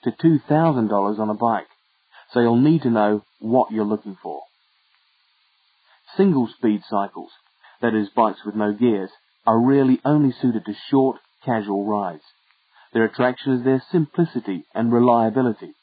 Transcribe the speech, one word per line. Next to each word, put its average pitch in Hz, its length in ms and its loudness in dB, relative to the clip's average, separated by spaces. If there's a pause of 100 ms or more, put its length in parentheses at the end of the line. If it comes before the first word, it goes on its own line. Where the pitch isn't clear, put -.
to 120 160 -4
two 165 200 4 (100)
thousand 151 380 2
dollars 104 320 -2
on 107 100 -2
a 107 60 -4
bike, 110 320 -2 (640)
so 123 60 0
you'll 117 200 4
need 151 220 4
to 127 80 -2
know 104 340 0 (180)
what 113 300 0
you're 110 140 -2
looking 104 360 -6
for. 76 200 -14 (1800)
Single-speed 123 720 0
cycles, 101 400 -6 (520)
that 113 140 -2
is, 104 180 -4
bikes 110 320 0
with 104 80 -10
no 104 200 -2
gears, 104 380 -2 (360)
are 113 100 4
really 131 460 2
only 143 380 2
suited 110 240 -2
to 107 80 -8 (160)
short, 135 280 2 (280)
casual 101 400 -4
rides. 101 380 -6 (680)
Their 113 140 2
attraction 127 480 -2
is 123 100 -2
their 131 180 2 (120)
simplicity 147 720 -2 (100)
and 117 160 0
reliability. 120 800 2 (120)